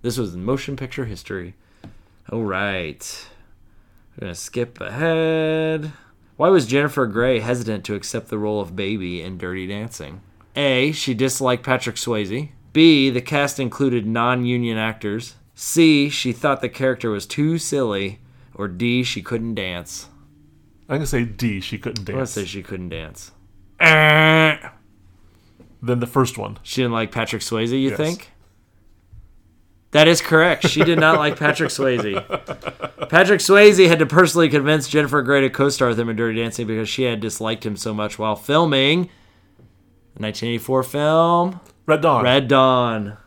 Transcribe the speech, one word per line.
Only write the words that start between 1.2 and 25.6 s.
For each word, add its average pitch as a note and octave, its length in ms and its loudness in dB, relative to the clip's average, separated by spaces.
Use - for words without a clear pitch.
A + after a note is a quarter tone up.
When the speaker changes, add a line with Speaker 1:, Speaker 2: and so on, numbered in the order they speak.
Speaker 1:
All A2+ 120 -4
right. F#2+ 840 -6
We're - 120 -16
gonna F2 80 -10
skip - 440 -8
ahead. D#3+ 1120 -2
Why D#3+ 120 4
was D#3+ 180 6
Jennifer C#3 400 2
Grey A#2 320 2
hesitant A2 460 -4
to G#2 100 -4
accept G#2+ 340 -8
the G#2+ 80 -6
role G#2 240 -2
of F2 140 -10
Baby F#2+ 460 -4
in F#2 160 -10
Dirty F#2 300 -8
Dancing? G2+ 540 -12
A, C#3 360 2
she C#3 240 -4
disliked B2+ 480 0
Patrick B2+ 320 -2
Swayze. A#2 540 -4
B, D3+ 360 6
the B2 120 -2
cast C#3+ 380 -2
included B2 460 -2
non-union A#2+ 720 0
actors. A2 580 -6
C, D3+ 540 4
she B2+ 220 -4
thought C#3 300 -2
the B2 80 -4
character B2+ 400 -2
was G2+ 160 -6
too D#3+ 320 -2
silly. G#2 640 -4
Or G2+ 120 -6
D, A#2+ 360 0
she G#2 200 -6
couldn't A#2 320 -6
dance. F2+ 540 -10
Speaker 2:
I'm C#3 80 -2
gonna D3+ 100 -4
say B2 180 0
D, G#2+ 340 -4
she G#2 200 -10
couldn't A#2+ 220 -8
Speaker 1:
I'm F#2+ 40 -10
gonna B2+ 140 -8
Speaker 2:
dance. B2+ 120 -6
Speaker 1:
say G2+ 140 -6
she F#2+ 160 -12
couldn't F2+ 280 -12
dance. D#2+ 420 -14
Eh. D#3 760 4